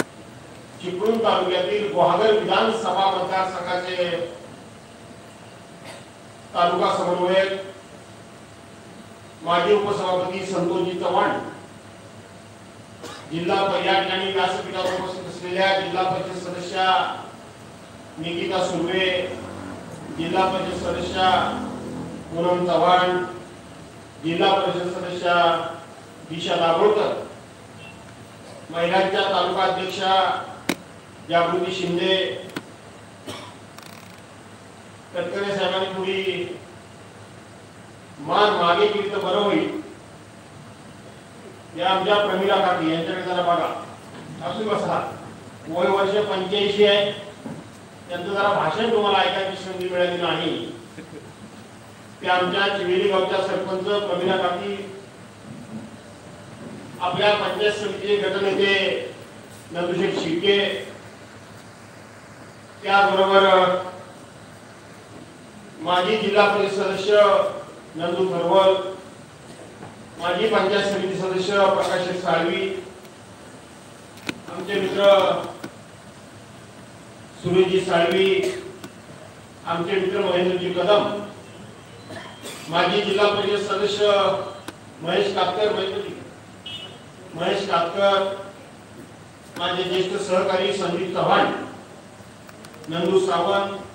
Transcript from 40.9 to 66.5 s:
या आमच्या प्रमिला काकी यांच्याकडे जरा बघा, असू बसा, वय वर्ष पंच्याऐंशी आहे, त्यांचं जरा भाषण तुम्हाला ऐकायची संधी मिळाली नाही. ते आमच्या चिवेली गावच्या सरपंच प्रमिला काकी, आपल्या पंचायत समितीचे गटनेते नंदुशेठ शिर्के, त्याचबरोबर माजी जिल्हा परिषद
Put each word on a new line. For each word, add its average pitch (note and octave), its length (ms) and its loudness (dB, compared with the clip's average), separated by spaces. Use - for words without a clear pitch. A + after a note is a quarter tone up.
या F3+ 120 2
आमच्या G3 260 4
प्रमिला F#3+ 300 2
काकी E3+ 360 2
यांच्याकडे E3 300 -4
जरा F3+ 200 -2
बघा, E3+ 260 2
असू G#3+ 220 -4
बसा, F3+ 280 0
वय F3+ 220 0
वर्ष G3 260 2
पंच्याऐंशी G3+ 580 2
आहे, G3+ 240 4
त्यांचं F3 240 -6
जरा G3+ 220 2
भाषण A3 380 0
तुम्हाला G3+ 260 4
ऐकायची F#3+ 460 0
संधी F3+ 240 -6
मिळाली F3+ 340 0
नाही. D#3+ 500 -4
ते F#3 80 -6
आमच्या F#3 400 2
चिवेली F3+ 320 2
गावच्या - 360 2
सरपंच F#3+ 600 -2
प्रमिला F#3+ 280 0
काकी, G3 400 -2
आपल्या F3+ 340 4
पंचायत G3+ 380 0
समितीचे G3+ 440 -2
गटनेते F#3+ 1000 0
नंदुशेठ F3 460 0
शिर्के, F#3 400 2
त्याचबरोबर G3 600 6
माजी F3+ 340 2
जिल्हा G3+ 320 6
परिषद G3 260 2